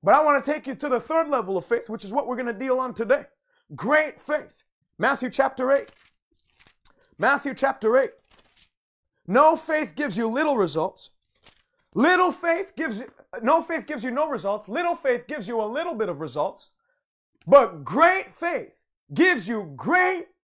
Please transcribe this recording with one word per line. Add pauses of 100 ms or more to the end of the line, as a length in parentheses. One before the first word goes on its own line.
But
I
want
to
take
you
to
the
third
level
of
faith,
which
is
what
we're
gonna
deal
on
today. (480)
Great
faith. (340)
Matthew
chapter
eight. (1200)
Matthew
chapter
eight. (1160)
No
faith
gives
you
little
results. (840)
Little
faith
gives
you, (300)
no
faith
gives
you
no
results.
Little
faith
gives
you
a
little
bit
of
results. (760)
But
great
faith (420)
gives
you
great (180)